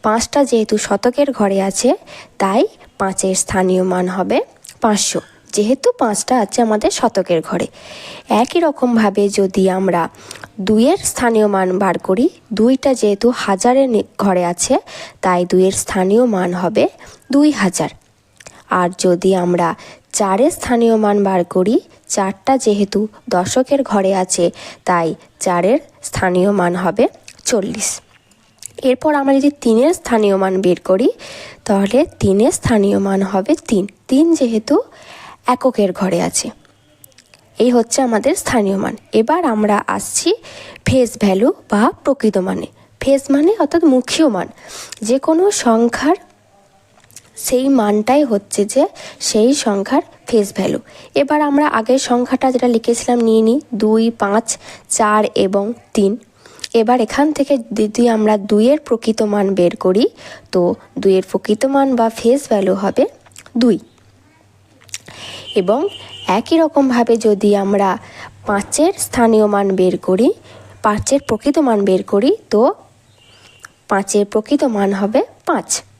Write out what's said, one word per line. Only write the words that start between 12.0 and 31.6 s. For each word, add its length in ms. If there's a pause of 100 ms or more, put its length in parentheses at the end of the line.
দুইটা 420
যেহেতু 420
হাজারের 540
নি-, 140 (140)
ঘরে 260
আছে, 340 (420)
তাই 240
দুইয়ের 280
স্থানীয় 520
মান 300
হবে 340 (440)
দুই 180
হাজার। 380 (840)
আর 280
যদি 360
আমরা 400 (380)
চারের 380
স্থানীয় 460
মান 280
বার 200
করি, 360 (280)
চারটা 480
যেহেতু 520 (200)
দশকের 540
ঘরে 320
আছে, 360 (340)
তাই 300 (260)
চারের 380 (240)
স্থানীয় 480
মান 240
হবে 340 (360)
চল্লিশ। 560 (840)
এরপর 320
আমরা 200
যদি 160 (100)
তিনের 340
স্থানীয় 420
মান 240
বের 200
করি, 300 (540)